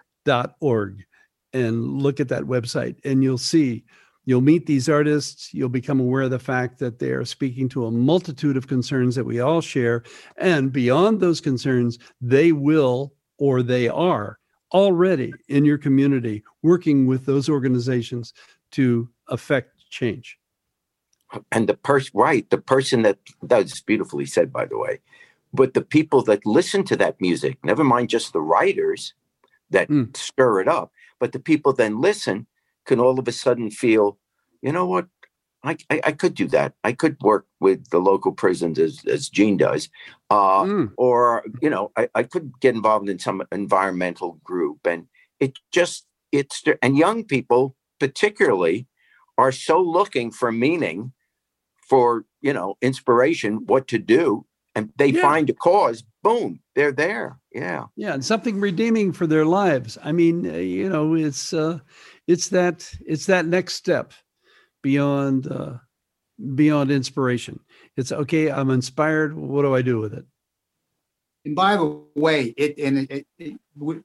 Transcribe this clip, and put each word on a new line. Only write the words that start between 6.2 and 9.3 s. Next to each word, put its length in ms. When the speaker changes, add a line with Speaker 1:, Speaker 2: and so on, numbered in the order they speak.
Speaker 1:
of 80
the 80
fact 400
that 200
they 120
are 140
speaking 440
to 160
a 60
multitude 640
of 120
concerns 480
that 100
we 140